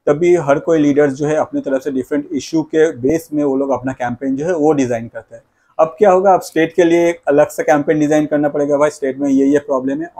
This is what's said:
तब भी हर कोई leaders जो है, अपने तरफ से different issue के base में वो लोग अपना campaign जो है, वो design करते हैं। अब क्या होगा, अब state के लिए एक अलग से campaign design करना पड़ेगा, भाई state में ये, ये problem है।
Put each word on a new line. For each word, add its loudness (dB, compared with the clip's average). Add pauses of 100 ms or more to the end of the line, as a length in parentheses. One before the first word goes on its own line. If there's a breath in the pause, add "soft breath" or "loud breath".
तब 2
भी 4
हर 0
कोई 0
leaders 2
जो -6
है, -2
अपने -4
तरफ -4
से -6
different -4
issue -4
के 0
base -2
में -2
वो 0
लोग -2
अपना -4
campaign -6
जो -6
है, -2
वो 2
design -2
करते -18
हैं। -20 (360)
अब 0
क्या 6
होगा, 4
अब 2
state -2
के 2
लिए 2
एक -6
अलग 4
से -8
campaign 0
design 0
करना -2
पड़ेगा, -2
भाई 2
state -6
में -2
ये, 4
ये 2
problem -4
है। -10